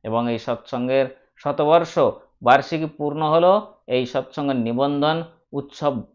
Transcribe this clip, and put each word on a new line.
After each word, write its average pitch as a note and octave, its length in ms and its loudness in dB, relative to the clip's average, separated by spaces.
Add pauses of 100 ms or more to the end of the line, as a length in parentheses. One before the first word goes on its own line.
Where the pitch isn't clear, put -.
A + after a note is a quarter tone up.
এবং A#2 280 -2
এই A2+ 80 -4
সৎসঙ্গের B2+ 800 -4 (140)
শতবর্ষ D#3 640 2 (420)
বার্ষিকী C#3 440 2
পূর্ণ D#3 440 -4
হলো। E3 440 4 (140)
এই B2+ 180 0
সৎসঙ্গের C3+ 500 -4
নিবন্ধন C#3+ 680 -2 (280)
উৎসব C#3 500 -4 (140)